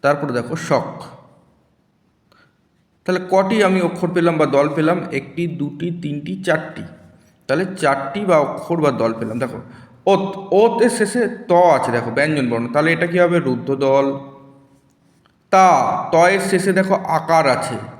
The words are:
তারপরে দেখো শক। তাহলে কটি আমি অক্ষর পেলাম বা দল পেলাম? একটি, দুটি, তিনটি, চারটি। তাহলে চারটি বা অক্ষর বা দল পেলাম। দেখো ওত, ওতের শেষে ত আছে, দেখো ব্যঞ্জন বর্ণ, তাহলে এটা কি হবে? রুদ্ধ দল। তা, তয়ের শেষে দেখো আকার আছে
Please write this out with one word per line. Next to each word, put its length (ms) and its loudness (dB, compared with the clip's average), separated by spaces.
তারপরে 320 0
দেখো 220 -4
শক। 480 -4
তাহলে 240 -2
কটি 340 2
আমি 180 2
অক্ষর 320 -2
পেলাম 240 2
বা 80 2
দল 300 2
পেলাম? 260 0
একটি, 360 -6
দুটি, 440 -8
তিনটি, 520 -8
চারটি। 400 -4
তাহলে 180 0
চারটি 480 -2
বা 120 4
অক্ষর 440 -2
বা 100 2
দল 280 -2
পেলাম। 200 -6
দেখো 200 -6
ওত, 320 0
ওতের 380 4
শেষে 380 -2
ত 40 0
আছে, 400 4
দেখো 200 -2
ব্যঞ্জন 380 0
বর্ণ, 240 -2
তাহলে 200 2
এটা 140 -2
কি 120 0
হবে? 200 4
রুদ্ধ 360 -2
দল। 440 2
তা, 180 6
তয়ের 280 4
শেষে 340 0
দেখো 200 2
আকার 540 0
আছে 280 -2